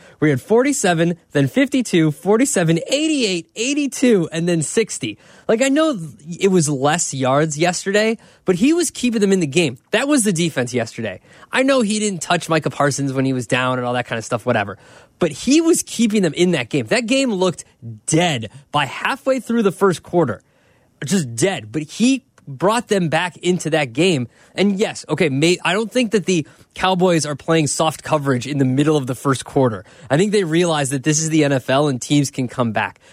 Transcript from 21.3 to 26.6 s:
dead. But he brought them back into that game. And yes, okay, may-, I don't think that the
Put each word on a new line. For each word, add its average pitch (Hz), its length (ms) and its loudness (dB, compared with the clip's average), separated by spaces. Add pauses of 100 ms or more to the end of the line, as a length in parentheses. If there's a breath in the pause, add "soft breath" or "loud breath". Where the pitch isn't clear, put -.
dead. 123 380 -2
But 151 100 -6
he 247 440 0 (200)
brought 190 420 -2
them 180 220 0
back 165 280 -2
into 175 320 -2
that 147 220 0
game. 143 340 0 (280 soft breath)
And 196 240 0
yes, 185 280 -4
okay, 160 220 0
may-, 160 340 2
I 165 120 -2
don't 220 180 -4
think 240 200 0
that 202 120 2
the 175 220 0 (280 soft breath)